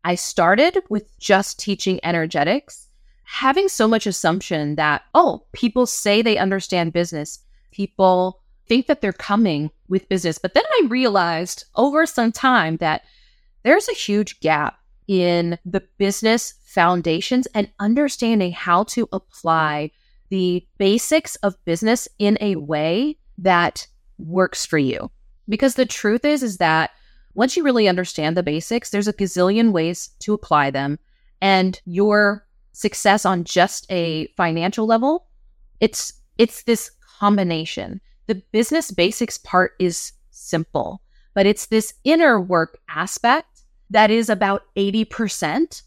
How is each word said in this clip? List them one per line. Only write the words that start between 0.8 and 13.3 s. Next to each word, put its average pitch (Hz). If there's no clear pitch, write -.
with -
just -
teaching 190
energetics, 170
having 302
so 220
much 220
assumption 165
that, 151
oh, 294
people 240
say 208
they 220
understand 185
business, 170
people 185
think 247
that 285
they're 196
coming 175
with 190
business. 175
But -
then 466
I 508
realized 190
over 285
some 233
time 190
that 156